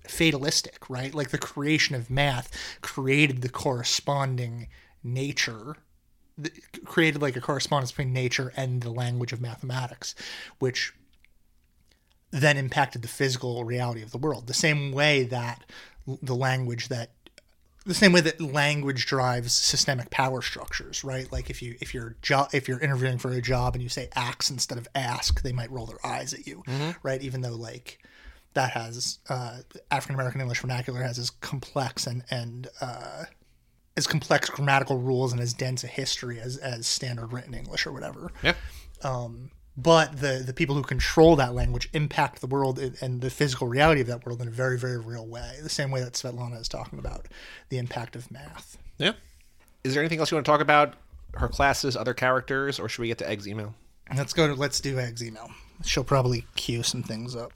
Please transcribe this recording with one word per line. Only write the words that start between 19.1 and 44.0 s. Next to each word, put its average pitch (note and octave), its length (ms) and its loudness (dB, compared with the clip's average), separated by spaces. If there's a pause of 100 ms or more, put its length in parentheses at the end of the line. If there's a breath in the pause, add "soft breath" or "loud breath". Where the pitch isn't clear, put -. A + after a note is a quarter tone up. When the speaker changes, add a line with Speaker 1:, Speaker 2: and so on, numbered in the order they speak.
Speaker 1:
systemic - 580 2
power C3 300 0
structures, - 640 -6
right? C3 280 -6
Like, C3 180 -6
if A#2+ 120 -10
you, A#2+ 200 -8
if - 120 -8
you're A#2 280 -8
jo-, C#3 320 4
if C3+ 140 0
you're B2+ 120 -2
interviewing C3 380 2
for B2 140 -2
a B2+ 100 0
job B2 340 2
and B2 80 -4
you A#2+ 60 -6
say A#2+ 260 -6
"ax" B2 340 -2
instead B2 280 -4
of A#2 180 -10
"ask," - 460 0
they C3 100 6
might B2 200 -2
roll A#2 160 -6
their - 180 -10
eyes C3 280 -4
at - 140 -14
you, - 200 -12
Speaker 2:
Mm-hmm. C#3+ 240 -2 (120)
Speaker 1:
right? C3+ 180 -2
Even C3 200 -6
though, A#2+ 140 -4
like, A#2 440 -14 (540 soft breath)
that B2+ 180 2
has, A#2 480 -6 (100)
uh, B2 280 -6 (320)
African C#3 260 -2
American C3 260 -2
English A#2+ 200 -4
vernacular B2+ 400 -4
has A#2+ 160 -4
as A#2+ 140 -4
complex - 760 -6
and, B2 220 -6
and, A#2+ 380 -8 (140)
uh, - 420 -10 (760)
as D3+ 100 2
complex - 420 2
grammatical C#3 500 4
rules B2+ 340 2
and A#2+ 80 0
as A#2+ 120 -2
dense B2+ 300 -4
a B2 40 -10
history B2 520 -4
as, B2+ 180 -6
as A#2+ 300 -6
standard A#2+ 460 -4
written B2 200 -10
English - 320 -4
or - 60 -6
whatever. - 400 -10 (100)
Speaker 2:
Yeah. D#3+ 120 2 (500 loud breath)
Speaker 1:
Um, B2 480 -6 (260)
but D3+ 420 6
the, C3 260 0
the B2+ 80 -4
people C#3+ 220 2
who C#3+ 80 0
control D#3+ 540 8
that B2 160 2
language A#2+ 400 0
impact D3 480 0
the C3+ 60 -4
world C3+ 320 2
and, B2+ 220 -4
and B2+ 200 -2
the B2+ 80 -2
physical C3 380 0
reality C#3+ 340 6